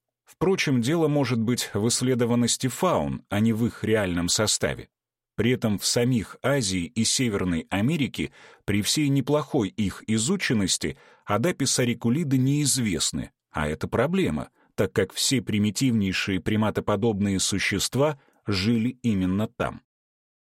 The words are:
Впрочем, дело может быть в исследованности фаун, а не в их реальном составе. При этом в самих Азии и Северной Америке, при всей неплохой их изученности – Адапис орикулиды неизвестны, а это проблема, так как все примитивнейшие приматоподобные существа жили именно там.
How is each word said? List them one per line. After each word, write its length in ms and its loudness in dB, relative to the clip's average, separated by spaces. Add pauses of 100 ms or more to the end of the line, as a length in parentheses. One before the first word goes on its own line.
(240)
Впрочем, 580 0
дело 240 2
может 340 2
быть 320 -2
в 140 0
исследованности 800 2
фаун, 640 0
а 100 -2
не 140 4
в 120 0
их 200 -2
реальном 440 0
составе. 600 0 (480)
При 140 2
этом 280 0
в 80 -6
самих 560 0
Азии 420 0
и 200 -2
Северной 640 -2
Америке, 640 -2 (320)
при 160 0
всей 300 0
неплохой 580 0
их 380 -4
изученности – 920 0 (300)
Адапис 540 0
орикулиды 580 0
неизвестны, 960 0 (180)
а 180 -2
это 200 -6
проблема, 600 -2 (280)
так 160 0
как 200 0
все 300 0
примитивнейшие 1000 0
приматоподобные 1000 0
существа 800 0 (280)
жили 560 0
именно 460 0
там. 340 -6 (720)